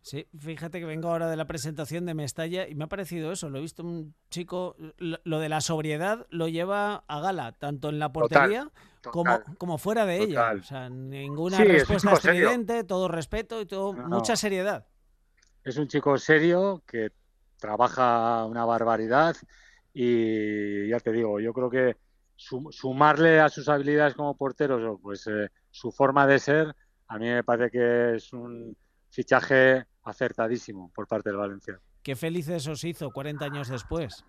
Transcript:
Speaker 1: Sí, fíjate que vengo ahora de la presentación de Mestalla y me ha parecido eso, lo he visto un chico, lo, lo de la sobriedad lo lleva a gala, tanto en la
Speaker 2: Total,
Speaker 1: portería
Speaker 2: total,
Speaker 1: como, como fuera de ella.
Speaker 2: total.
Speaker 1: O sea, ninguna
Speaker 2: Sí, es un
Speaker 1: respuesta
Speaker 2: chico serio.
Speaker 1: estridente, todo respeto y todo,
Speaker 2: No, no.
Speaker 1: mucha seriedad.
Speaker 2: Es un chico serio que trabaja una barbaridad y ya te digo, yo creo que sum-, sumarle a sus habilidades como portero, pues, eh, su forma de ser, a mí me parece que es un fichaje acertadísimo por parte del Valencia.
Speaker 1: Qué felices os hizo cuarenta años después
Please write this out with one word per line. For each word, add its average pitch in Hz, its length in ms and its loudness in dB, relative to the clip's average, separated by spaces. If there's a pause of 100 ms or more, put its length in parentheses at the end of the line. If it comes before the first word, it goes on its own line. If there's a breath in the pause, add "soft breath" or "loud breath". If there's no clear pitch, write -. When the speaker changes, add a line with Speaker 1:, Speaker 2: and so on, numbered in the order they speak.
Speaker 1:
Sí, 147 240 -12 (100)
fíjate 156 420 -10
que 170 60 -8
vengo 160 240 -6
ahora 165 200 -2
de 160 80 -2
la 160 80 -4
presentación 156 640 -8
de 160 80 -6
Mestalla 165 520 -6
y 151 60 -14
me 147 100 -6
ha 160 40 -8
parecido 170 440 -8
eso, 180 180 -8
lo 135 100 -8
he - 20 -8
visto 165 220 -12
un 165 320 -10 (160)
chico, 175 440 -8 (220)
lo, 165 260 -6
lo 156 160 -2
de 156 100 -4
la 156 120 -2
sobriedad 160 720 -2
lo 165 160 -2
lleva 196 600 -4
a 147 140 -6
gala, 165 320 -4
tanto 143 360 -6
en 151 100 -4
la 151 120 -4
Speaker 2:
Total, 156 180 0
Speaker 1:
portería 202 420 4 (300 soft breath)
Speaker 2:
total, 120 120 -12
Speaker 1:
como, 143 460 0
como 170 180 -4
fuera 214 300 0
de 175 100 0
ella. 196 240 0
Speaker 2:
total. 113 180 2
Speaker 1:
O 95 40 -14
sea, 131 260 -12
ninguna 139 680 -6
Speaker 2:
Sí, 208 60 8
es 208 60 10
un 180 60 8
Speaker 1:
respuesta 180 340 4
Speaker 2:
chico 175 120 8
serio. 175 280 4
Speaker 1:
estridente, 233 340 -2
todo 185 240 -2
respeto 214 540 -6
y 202 60 -8
todo, 196 260 -4
Speaker 2:
No, - 140 -10
no. 175 100 -2
Speaker 1:
mucha 233 180 0
seriedad. 190 520 -2 (760)
Speaker 2:
Es 131 140 -8
un 147 100 -2
chico 139 300 2
serio 175 680 4
que 110 240 -6 (480)
trabaja 117 840 2
una 117 200 -4
barbaridad 117 680 2 (580 soft breath)
y 107 960 0
ya 120 100 0
te 117 120 -2
digo, 110 280 0
yo 113 140 -4
creo 127 160 -2
que 127 260 2 (400)
sum-, 135 360 -12
sumarle 151 680 6
a 151 100 8
sus 143 200 -6
habilidades 147 460 4
como 143 200 -4
portero, 123 640 -2
pues, 98 280 -12
eh, 104 220 -2 (200)
su - 220 -10
forma 139 340 4
de 135 140 6
ser, 156 360 0 (320)
a 107 120 -10
mí 113 100 -4
me 120 140 0
parece 120 260 2
que 120 460 2
es - 180 -10
un 120 420 -14 (360)
fichaje 131 760 4 (180)
acertadísimo 110 920 -6
por 104 120 -10
parte 110 220 -4
del 98 80 -4
Valencia. 101 420 -8 (220)
Speaker 1:
Qué 139 140 -8
felices 165 520 -6
os 156 160 -10
hizo 160 280 -8
cuarenta 147 340 -8
años 143 240 -8
después 131 600 -8